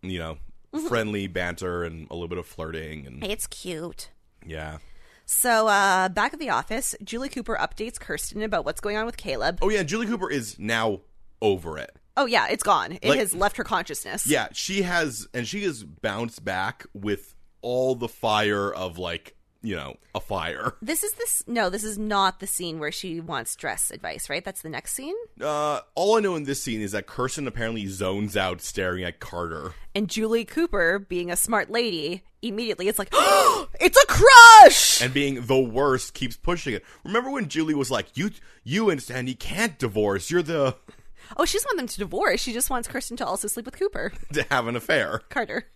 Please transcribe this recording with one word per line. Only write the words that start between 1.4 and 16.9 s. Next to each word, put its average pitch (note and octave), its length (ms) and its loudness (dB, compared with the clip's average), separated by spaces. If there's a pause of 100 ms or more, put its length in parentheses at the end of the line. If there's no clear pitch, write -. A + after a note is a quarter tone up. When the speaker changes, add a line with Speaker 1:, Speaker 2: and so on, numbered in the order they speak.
Speaker 1:
and D#2+ 280 -12
a - 20 -14
little E2+ 140 -10
bit F2 100 -8
of F2 80 -10
flirting. D#2 640 -12
And C2 160 -16
Speaker 2:
It's G3+ 240 -8
cute. - 640 -14 (340)
Speaker 1:
Yeah. D#2 320 -12 (480)
Speaker 2:
So, A3+ 420 0
uh, G3 420 2
back G#3 220 -4
at D#4 80 -16
the C4+ 120 -6
office, F#3 420 -4 (100)
Julie A#3+ 260 -10
Cooper A3+ 300 -8
updates - 400 -8
Kirsten - 440 -8
about G3 220 -4
what's D#3 140 -6
going G#3 160 -6
on A3 120 -4
with A#3 100 -10
Caleb. C3+ 460 -4
Speaker 1:
Oh, G3 60 2
yeah, G#3 120 0
Julie G3+ 240 -4
Cooper F#3+ 240 -4
is B2 300 -6
now A2 420 -2 (400)
over E2+ 380 0
it. - 100 -12 (260)
Speaker 2:
Oh, C4+ 120 2
yeah, A3+ 240 2
it's A#3 100 -4
gone. D#3+ 400 0
It - 80 -6
Speaker 1:
Like, - 80 4
Speaker 2:
has G3 160 -2
left G3 240 -2
her A#3 60 -6
consciousness. E3+ 640 -6
Speaker 1:
Yeah, C3+ 260 0
she G3 300 -4
has, D#3+ 500 -4
and A#2+ 140 -6
she G3+ 160 -8
has C3+ 200 -6
bounced G#2 600 -8
back F#2+ 480 -6